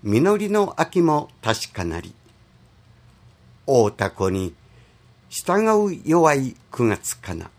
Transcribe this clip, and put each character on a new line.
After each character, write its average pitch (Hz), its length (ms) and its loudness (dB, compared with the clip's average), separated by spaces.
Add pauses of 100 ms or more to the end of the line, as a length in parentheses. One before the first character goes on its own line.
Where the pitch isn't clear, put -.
実 143 360 2
り 208 120 -4
の 208 300 0
秋 170 220 0
も 151 280 0 (100)
確 - 320 -4
か 92 120 -8
な 85 160 -6
り。 - 120 -18 (1600)
大 117 220 4
凧 98 400 -2
に 92 240 -4 (760)
従 208 400 -2 (180)
う 180 180 -6
弱 160 300 4
い 131 220 -4 (140)
九 117 180 0
月 - 280 -4
か - 180 -12
な。 85 240 -12